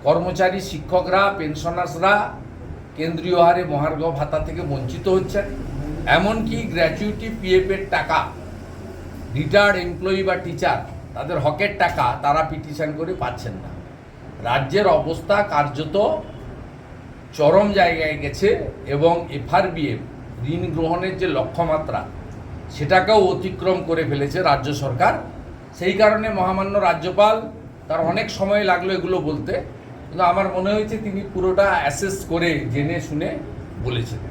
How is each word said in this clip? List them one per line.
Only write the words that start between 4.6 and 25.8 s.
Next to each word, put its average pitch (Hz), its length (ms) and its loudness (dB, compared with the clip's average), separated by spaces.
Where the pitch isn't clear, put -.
বঞ্চিত 135 460 -4
হচ্ছেন। 190 380 2
এমনকি 220 560 2
গ্র্যাচুইটি, 208 680 -2
পিএফ 185 300 4
এর 196 180 -2
টাকা - 380 0
রিটায়ার্ড 196 420 4
এমপ্লয়ি 185 460 -2
বা 185 120 2
টিচার, 165 500 -2
তাদের 151 260 -4
হকের 202 400 0
টাকা 143 420 2
তারা 147 220 2
পিটিশন 151 540 -6
করে 170 160 -6
পাচ্ছেন 120 400 -6
না। 92 160 -12
রাজ্যের 139 440 2
অবস্থা 165 560 2
কার্যত 156 800 0
চরম 180 380 6
জায়গায় 165 460 2
গেছে 160 540 0
এবং 160 420 2
এফআরবিএফ 156 680 0
ঋণ 175 240 -2
গ্রহণের 170 440 -2
যে 180 100 0
লক্ষ্যমাত্রা, 151 800 -2
সেটাকেও 185 460 4
অতিক্রম 185 720 2
করে 160 160 2
ফেলেছে 143 380 -2
রাজ্য 147 320 2
সরকার। 139 400 2
সেই 185 140 0